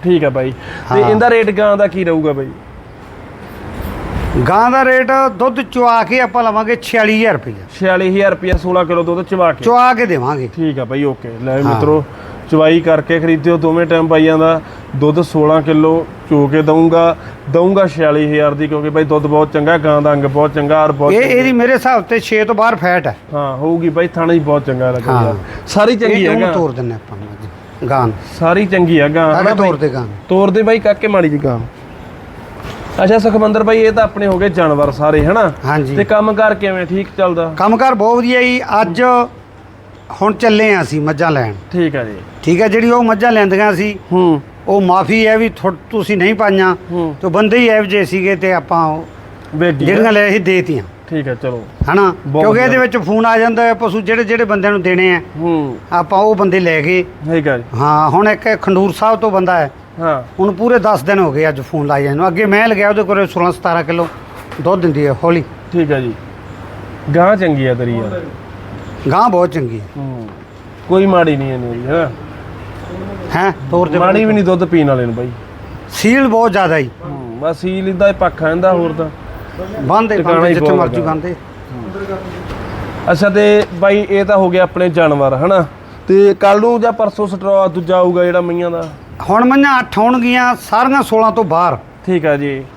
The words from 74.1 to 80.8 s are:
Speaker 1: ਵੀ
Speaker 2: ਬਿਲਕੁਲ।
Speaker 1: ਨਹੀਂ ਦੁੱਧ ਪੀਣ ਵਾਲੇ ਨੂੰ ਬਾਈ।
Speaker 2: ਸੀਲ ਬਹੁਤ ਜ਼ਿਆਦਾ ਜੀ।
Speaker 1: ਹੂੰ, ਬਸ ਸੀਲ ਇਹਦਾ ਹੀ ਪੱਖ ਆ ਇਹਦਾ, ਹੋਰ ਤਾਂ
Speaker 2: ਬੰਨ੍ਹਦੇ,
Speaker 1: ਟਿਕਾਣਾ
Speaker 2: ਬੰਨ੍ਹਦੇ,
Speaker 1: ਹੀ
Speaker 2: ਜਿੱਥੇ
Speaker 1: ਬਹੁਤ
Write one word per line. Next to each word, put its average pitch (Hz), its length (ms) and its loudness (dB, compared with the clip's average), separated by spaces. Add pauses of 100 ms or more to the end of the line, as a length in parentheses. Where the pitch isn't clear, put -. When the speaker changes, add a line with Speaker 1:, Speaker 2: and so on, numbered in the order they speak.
Speaker 1:
ਵੀ 214 120 2
Speaker 2:
ਬਿਲਕੁਲ। 214 100 2
Speaker 1:
ਨਹੀਂ 208 100 2
ਦੁੱਧ 180 200 2
ਪੀਣ 160 240 2
ਵਾਲੇ 127 180 0
ਨੂੰ 117 80 -4
ਬਾਈ। 123 140 -6 (600)
Speaker 2:
ਸੀਲ 262 380 2
ਬਹੁਤ 226 240 2
ਜ਼ਿਆਦਾ 175 280 2
ਜੀ। 127 100 -4 (140)
Speaker 1:
ਹੂੰ, 131 360 -12
ਬਸ 156 200 -6
ਸੀਲ 190 280 -4
ਇਹਦਾ 190 200 0
ਹੀ 202 40 2
ਪੱਖ 180 300 -2
ਆ 156 80 0
ਇਹਦਾ, 180 220 2
ਹੋਰ 170 260 -2
ਤਾਂ 160 100 -4 (720)
Speaker 2:
ਬੰਨ੍ਹਦੇ, 208 340 0
Speaker 1:
ਟਿਕਾਣਾ 170 180 0
Speaker 2:
ਬੰਨ੍ਹਦੇ, 165 140 2
Speaker 1:
ਹੀ 175 60 4
Speaker 2:
ਜਿੱਥੇ 151 140 2
Speaker 1:
ਬਹੁਤ 143 120 2